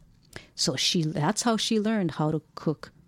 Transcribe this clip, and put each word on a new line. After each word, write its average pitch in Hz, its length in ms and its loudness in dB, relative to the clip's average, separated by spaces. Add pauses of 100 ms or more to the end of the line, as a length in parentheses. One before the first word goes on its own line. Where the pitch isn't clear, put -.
(540)
So 139 220 0
she, - 280 2
that's 156 380 0
how 226 140 2
she 220 240 0
learned 202 320 0
how 156 200 0
to 156 100 -2 (120)
cook - 380 -4 (160)